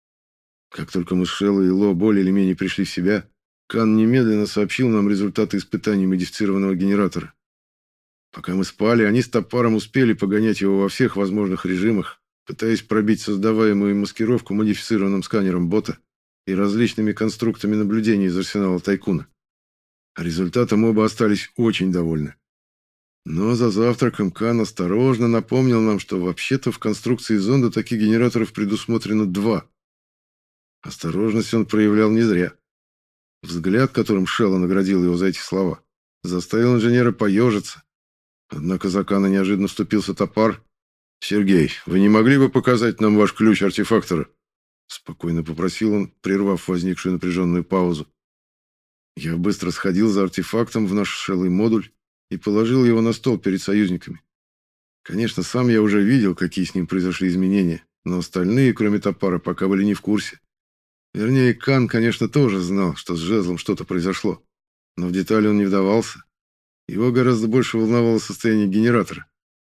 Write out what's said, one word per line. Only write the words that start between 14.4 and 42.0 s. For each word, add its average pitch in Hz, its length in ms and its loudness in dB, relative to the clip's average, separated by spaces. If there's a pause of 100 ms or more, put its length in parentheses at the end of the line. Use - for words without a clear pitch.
модифицированным 101 680 0
сканером 92 460 0
бота - 280 -2 (480)
и 95 80 -4
различными 104 580 0
конструктами 107 640 -2
наблюдения 107 520 0
из 87 100 -2
арсенала 95 420 -2
Тайкуна. 92 480 -2 (880)
Результатом 92 680 0
оба 110 220 2
остались 107 520 -2
очень 104 340 0
довольны. 80 440 -2 (880)
Но 101 300 0
за 117 160 2
завтраком 110 580 0
Кан 113 320 -2
осторожно 113 680 0
напомнил 117 540 0
нам, 107 180 0
что 95 220 -6
вообще-то 92 500 -4
в - 60 -8
конструкции 113 600 -2
зонда 117 340 2
таких 113 280 -4
генераторов 110 540 2
предусмотрено 107 720 -2
два. 98 420 -2 (1120)
Осторожность 104 760 -4
он 110 100 2
проявлял 107 460 2
не 113 100 2
зря. 92 320 0 (880)
Взгляд, 92 500 -2
которым 101 360 0
Шелла 95 320 0
наградил 92 440 2
его 87 140 2
за 95 100 0
эти 92 120 -4
слова, 95 420 -4 (400)
заставил 110 540 0
инженера 120 360 2
поежиться. 104 720 0 (680)
Однако 90 400 -4
за 95 140 0
Кана 98 220 0
неожиданно 98 420 0
вступился 101 460 -2
топар. 107 480 -2 (580)
«Сергей, 98 520 2 (160)
вы 92 120 2
не 101 100 6